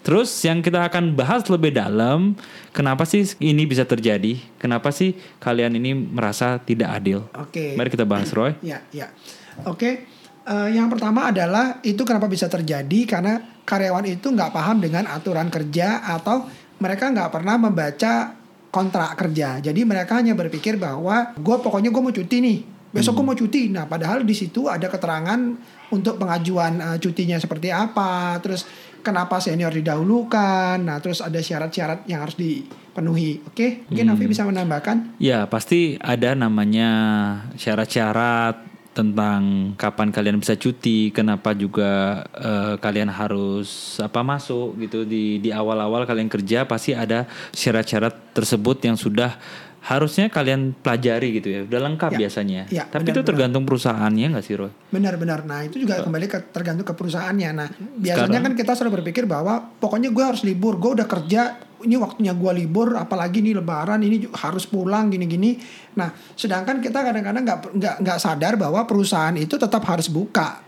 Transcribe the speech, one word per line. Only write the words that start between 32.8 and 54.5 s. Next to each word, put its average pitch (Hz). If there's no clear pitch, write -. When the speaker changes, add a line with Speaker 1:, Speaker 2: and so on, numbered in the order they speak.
Speaker 2:
Oke, 240
mungkin 220
Speaker 1:
Hmm. 214
Speaker 2:
Afi 208
bisa 208
menambahkan? 185
Speaker 1:
Ya, 120
pasti 151
ada 123
namanya 110
syarat-syarat 113
tentang 104
kapan 104
kalian 104
bisa 104
cuti, 110
kenapa 107
juga, 101
eh, 107
kalian 104
harus, 101
apa, 117
masuk 123
gitu 110
di, 107
di 107
awal-awal 107
kalian 117
kerja, 110
pasti 113
ada 117
syarat-syarat 113
tersebut 113
yang 117
sudah 117
harusnya 151
kalian 135
pelajari 120
gitu 104
ya, 98
udah 117
lengkap 156
Speaker 2:
Ya. -
Speaker 1:
biasanya. 101
Speaker 2:
Ya, 165
Speaker 1:
Tapi 160
itu 226
Speaker 2:
benar, -
benar. 262
Speaker 1:
tergantung 135
perusahaannya 113
nggak 131
sih, 107